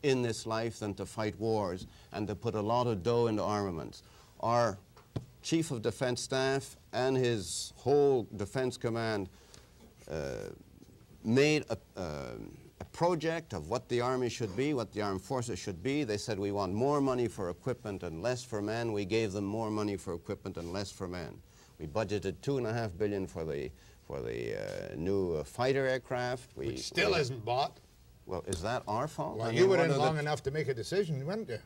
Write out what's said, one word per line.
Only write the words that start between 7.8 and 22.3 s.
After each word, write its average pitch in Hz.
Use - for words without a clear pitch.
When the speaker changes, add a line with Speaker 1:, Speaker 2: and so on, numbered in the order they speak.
Speaker 1:
Defense 123
Command, 113
uh, -
made 143
a, 117
uh, 69
a -
project 165
of 80
what 117
the 120
Army 127
should 98
be, 143
what 120
the 107
armed 98
forces 120
should 87
be. 139
They 107
said, 104
"We 101
want 98
more 139
money 123
for 95
equipment 104
and 82
less 123
for 104
men." 113
We 101
gave 107
them 101
more 107
money 104
for 90
equipment 95
and 85
less 98
for 98
men. 85
We 78
budgeted 98